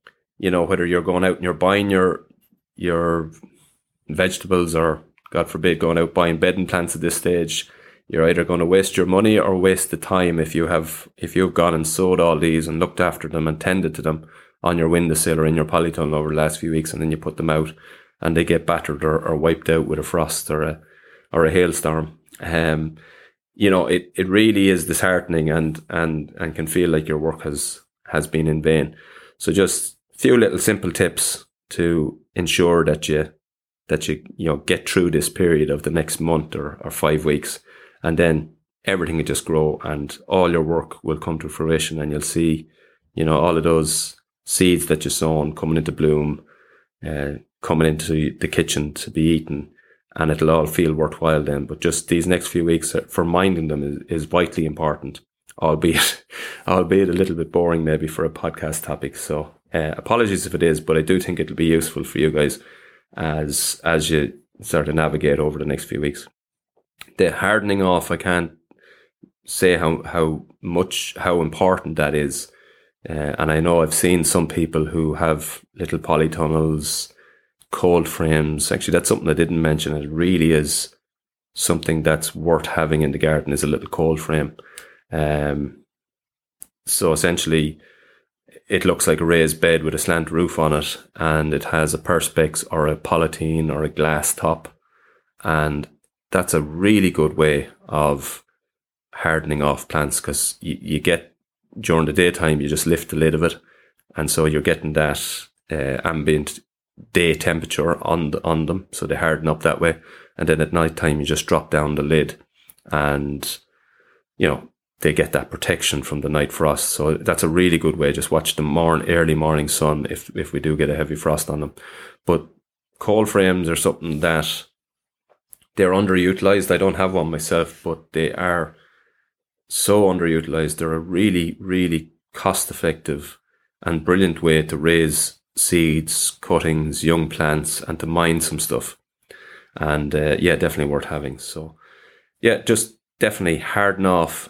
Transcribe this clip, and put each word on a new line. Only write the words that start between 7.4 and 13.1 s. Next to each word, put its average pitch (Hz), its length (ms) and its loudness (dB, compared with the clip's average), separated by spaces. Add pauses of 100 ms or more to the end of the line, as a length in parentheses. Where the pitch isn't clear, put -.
you're 80 200 2
either 85 160 2
gonna 85 220 0
waste 95 320 4
your 90 80 2
money 104 320 4
or 95 180 2
waste 92 360 2
the 87 60 -2
time 87 420 0
if 78 160 -2
you 82 100 2
have, 80 420 -4 (100)
if - 180 -8
you've 92 180 2
gone 85 220 4
and 80 100 -2
sowed 92 340 2
all 82 200 4
these 80 280 2
and 80 120 -4
looked 87 200 -2
after 82 280 -2